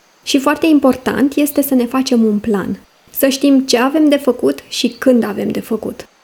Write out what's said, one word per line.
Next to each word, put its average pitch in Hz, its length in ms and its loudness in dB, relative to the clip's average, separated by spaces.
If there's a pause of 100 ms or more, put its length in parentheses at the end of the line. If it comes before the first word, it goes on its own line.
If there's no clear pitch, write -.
(220)
Și - 160 0
foarte 294 280 0
important 269 680 2
este 285 280 0
să 277 120 -2
ne 247 100 2
facem 247 400 0
un 208 140 2
plan. 202 400 -4 (400)
Să 277 100 2
știm 269 320 2
ce 262 180 0
avem 285 300 2
de 285 80 2
făcut 262 420 -2 (100)
și - 200 -4
când 240 360 2
avem 208 240 -6
de 208 120 -4
făcut. - 460 -8 (180)